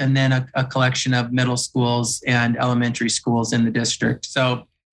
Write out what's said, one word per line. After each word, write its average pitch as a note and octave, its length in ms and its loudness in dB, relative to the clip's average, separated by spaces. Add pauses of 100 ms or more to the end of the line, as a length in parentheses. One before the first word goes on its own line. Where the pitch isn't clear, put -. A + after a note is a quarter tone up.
and C3+ 160 2
then C3+ 160 2
a, B2+ 220 0
a C3+ 100 0
collection B2+ 480 0
of B2 200 0
middle B2 260 0
schools A#2+ 680 0
and A#2+ 300 2
elementary A#2+ 540 0
schools A#2 420 0
in A#2 140 2
the A2+ 40 0
district. A#2 540 -2
So, B2+ 420 -2 (260)